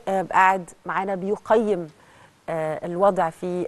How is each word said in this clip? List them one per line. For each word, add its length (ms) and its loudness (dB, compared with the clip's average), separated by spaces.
آه، 240 0
قاعد 380 4
معانا 300 -4
بيقيم، 760 0
آه، 360 -4
الوضع 440 2
في 380 -6